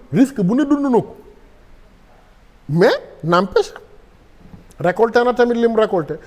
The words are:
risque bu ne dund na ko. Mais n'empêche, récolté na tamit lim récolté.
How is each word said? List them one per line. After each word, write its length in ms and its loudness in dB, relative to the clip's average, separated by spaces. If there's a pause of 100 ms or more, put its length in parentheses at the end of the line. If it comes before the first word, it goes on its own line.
(120)
risque 280 0
bu 140 0
ne 100 0
dund 180 0
na 180 0
ko. 140 -8 (1600)
Mais 220 4 (300)
n'empêche, 500 0 (1080)
récolté 420 0
na 120 0
tamit 200 2
lim 220 0
récolté. 380 0 (120)